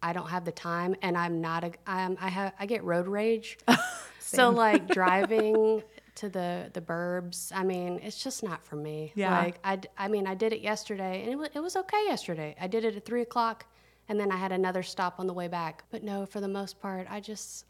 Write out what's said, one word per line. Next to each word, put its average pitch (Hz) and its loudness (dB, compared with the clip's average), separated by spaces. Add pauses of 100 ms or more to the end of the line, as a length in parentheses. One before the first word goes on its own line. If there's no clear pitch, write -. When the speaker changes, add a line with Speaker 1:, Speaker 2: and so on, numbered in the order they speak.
Speaker 1:
I 170 -2
don't 175 -4
have 175 -2
the 170 -4
time, 175 -2
and 175 2
I'm 170 0
not 165 -2
a, 170 -4 (140)
I'm, 185 -2
I 185 -2
have, 190 -2
I 202 -6
get 220 -2
road 175 0
rage. 220 0 (100)
Speaker 2:
<laughs> - - (540)
Speaker 1:
So, 247 6
Speaker 2:
Same. 240 6
Speaker 1:
like, 214 6
Speaker 2:
<laughs> 349 4
Speaker 1:
driving 214 6 (320)
to 208 -8
the, 180 -4
the 185 -6
burbs, 175 -4
I 190 -2
mean, 180 0
it's - -8
just 262 -6
not 170 -6
for - -12
me. 151 -6
Speaker 2:
Yeah. 185 4
Speaker 1:
Like, 175 2
I 190 0
d-, 190 -12 (100)
I 196 -2
mean, 202 2
I 190 -2
did 220 2
it 220 -4
yesterday, 196 -4
and 240 -2
it 269 -2
wa-, 294 -4
it 294 -6
was 349 -4
okay 381 0
yesterday. 160 -2
I 185 -4
did 220 0
it 220 0
at 202 -10
three 240 0
o'clock, 226 -2 (420)
and 208 2
then 202 2
I 190 2
had 185 -2
another 185 0
stop 180 -4
on 190 -4
the 185 -2
way 175 -4
back. 170 -6
But 220 -10
no, 196 -4
for 202 -8
the 196 -4
most 196 -6
part, 185 -6
I 202 -8
just, - -12